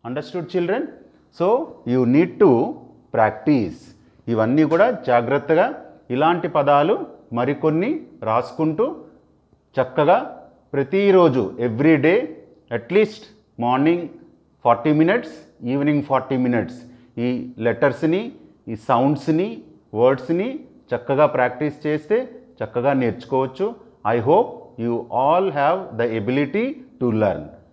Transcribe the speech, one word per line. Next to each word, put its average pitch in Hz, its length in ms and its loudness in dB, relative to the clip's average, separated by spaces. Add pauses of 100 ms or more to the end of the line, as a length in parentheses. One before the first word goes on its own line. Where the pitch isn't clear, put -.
Understood, 147 440 -10
children? 190 440 -2 (380)
So, 233 540 -2
you 123 200 2
need 139 340 2
to 190 120 8 (640)
practice. 110 640 0 (540)
ఇవన్నీ 117 380 2
కూడా 175 160 4 (200)
జాగ్రత్తగా 139 580 2 (440)
ఇలాంటి 156 380 0
పదాలు 147 580 2 (280)
మరికొన్ని 156 680 -2 (220)
రాసుకుంటూ 151 600 -2 (920)
చక్కగా 151 420 2 (560)
ప్రతిరోజు, 156 840 2
every 123 360 2 (100)
day, 180 140 4 (580)
at - 180 -8
least 214 280 0 (360)
మార్నింగ్ 143 480 0 (580)
ఫార్టీ 120 260 2
మినిట్స్, 170 440 0 (280)
ఈవినింగ్ 143 400 0
ఫార్టీ 139 340 -2
మినిట్స్ 120 420 -2 (380)
ఈ 123 420 -4
లెటర్స్‌ని, 139 640 0 (460)
ఈ 113 80 -8
సౌండ్స్‌ని, 147 720 0 (440)
వర్డ్స్‌ని 135 560 0 (420)
చక్కగా 180 340 0
ప్రాక్టీస్ 143 640 -4
చేస్తే 151 300 -2 (420)
చక్కగా 120 340 -2
నేర్చుకోవచ్చు. 131 840 -2 (300)
I 117 140 0
hope 151 300 2 (280)
you 117 180 -4 (280)
all 175 280 0
have 151 460 -2
the 117 200 -2
ability 139 500 -2 (340)
to 120 100 0
learn. 95 380 -2 (240)